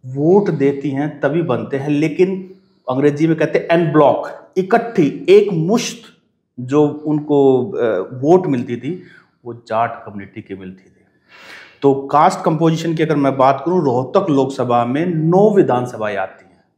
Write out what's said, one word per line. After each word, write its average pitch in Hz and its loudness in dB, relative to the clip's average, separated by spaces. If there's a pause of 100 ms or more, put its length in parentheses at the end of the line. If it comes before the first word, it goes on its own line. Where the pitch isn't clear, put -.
वोट 170 2
देती 139 0
हैं 139 -6
तभी 156 0
बनते 120 -4
हैं, 139 -6
लेकिन 160 -2 (360)
अंग्रेजी 143 0
में 160 2
कहते 156 -2
हैं - -4
en 165 2
bloc, 143 2 (280)
इकट्ठी 190 0
एक 208 6
मुश्त 180 -2 (580)
जो 147 2 (180)
उनको, 139 2
अ, 104 -2
वोट 156 2
मिलती 120 -4
थी, 139 -10 (420)
वो 120 -14
जाट 113 -4
community 104 -16
की 98 -14
मिलती 92 -18
थी। - -20 (800)
तो 139 4
कास्ट 151 0
composition 165 0
की 160 -2
अगर 151 -2
मैं 139 0
बात 131 2
करूं, 175 0
रोहतक 135 0
लोकसभा 127 0
में 139 -2
नौ 175 2
विधानसभाएं 123 -2
आती - -10
हैं - -20 (140)